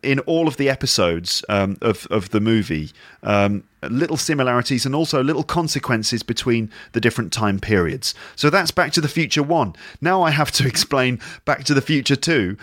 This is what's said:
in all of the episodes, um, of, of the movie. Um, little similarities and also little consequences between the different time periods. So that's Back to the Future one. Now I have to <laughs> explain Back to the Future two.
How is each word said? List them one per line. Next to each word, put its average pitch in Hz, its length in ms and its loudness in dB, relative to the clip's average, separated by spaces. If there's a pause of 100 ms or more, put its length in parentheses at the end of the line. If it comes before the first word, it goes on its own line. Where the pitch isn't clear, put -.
in 139 180 0
all 160 280 0
of 147 80 -2
the 139 140 0
episodes, 90 800 0
um, 98 320 0
of, 113 280 -2
of 98 200 -2
the 107 100 2
movie. 101 520 0 (300)
Um, 101 440 0 (240)
little 151 280 0
similarities 127 680 0
and 135 80 -2
also 151 300 0
little 147 200 0
consequences 127 800 -2
between 117 460 0 (220)
the 117 100 -2
different 117 320 0
time 101 260 0
periods. 92 540 0 (220)
So 147 140 4
that's 170 220 2
Back 156 220 0
to 170 80 2
the 151 60 0
Future 151 360 0
one. 143 320 0 (260)
Now 180 200 2
I 160 100 4
have 147 220 0
to 127 140 2
<laughs> 120 60 -2
explain 127 460 0 (260)
Back 143 200 -2
to 147 80 2
the 135 80 4
Future 139 340 0
two. 110 480 0